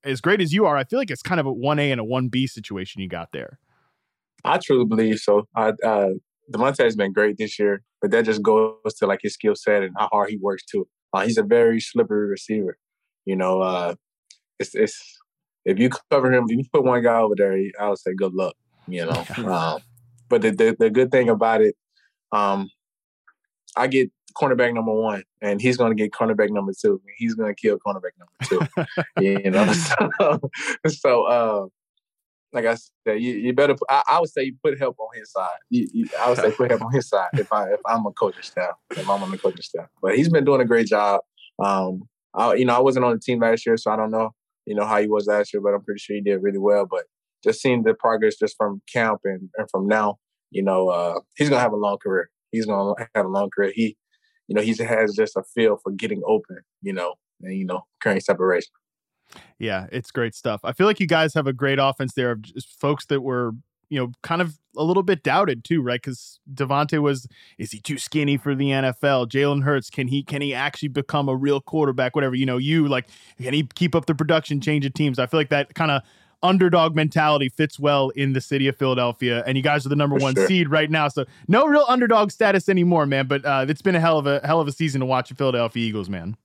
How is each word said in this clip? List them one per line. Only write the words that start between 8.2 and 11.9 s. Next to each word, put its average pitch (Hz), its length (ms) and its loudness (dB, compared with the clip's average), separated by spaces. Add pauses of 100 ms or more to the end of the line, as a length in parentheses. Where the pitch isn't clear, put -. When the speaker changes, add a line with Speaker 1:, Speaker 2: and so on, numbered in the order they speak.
Speaker 2:
just 107 180 0
goes 110 320 4 (240)
to, 104 80 0
like, 98 160 0
his 104 120 -4
skill 104 200 0
set 104 300 0
and 90 120 -8
how 101 140 0
hard 104 200 0
he 107 80 -8
works 95 260 -4
too. 98 240 -4 (240)
Uh, 95 80 0
he's 110 180 0
a 104 60 2
very 113 360 4
slippery 104 480 -2